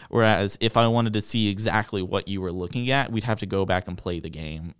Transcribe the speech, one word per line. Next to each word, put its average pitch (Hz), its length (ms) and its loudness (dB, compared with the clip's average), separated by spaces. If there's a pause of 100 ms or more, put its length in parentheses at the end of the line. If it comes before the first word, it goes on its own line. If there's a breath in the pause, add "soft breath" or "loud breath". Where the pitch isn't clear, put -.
Whereas 107 400 4 (120)
if 113 160 2
I 117 100 6
wanted 117 260 2
to 107 80 2
see 110 300 2
exactly 104 500 0
what 92 260 -2
you 95 140 -4
were 90 100 -4
looking 92 380 -4
at, 135 220 0
we'd 113 140 -2
have 113 140 0
to 101 60 -6
go 95 200 0
back 90 220 0
and 90 100 -8
play 87 220 -6
the 82 100 -10
game, 80 500 -10